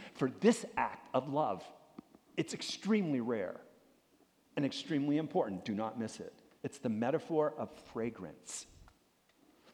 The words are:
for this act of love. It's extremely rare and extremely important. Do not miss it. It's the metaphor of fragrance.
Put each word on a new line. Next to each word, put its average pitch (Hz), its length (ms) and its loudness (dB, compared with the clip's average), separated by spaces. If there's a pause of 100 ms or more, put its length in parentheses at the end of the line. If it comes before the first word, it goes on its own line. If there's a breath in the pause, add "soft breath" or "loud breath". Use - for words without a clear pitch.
(140 loud breath)
for 135 160 2
this 190 340 6 (120)
act 120 380 -2
of 170 140 4
love. 135 340 0 (760)
It's 165 160 0
extremely 190 680 2
rare 110 400 0 (960)
and 147 80 2
extremely 143 540 0
important. 147 460 0
Do 104 120 0
not 110 200 -2
miss 110 220 -4
it. - 240 -12 (220)
It's - 140 -6
the - 100 -2
metaphor 147 680 2
of 110 140 -6 (220)
fragrance. 113 720 -8 (1080 loud breath)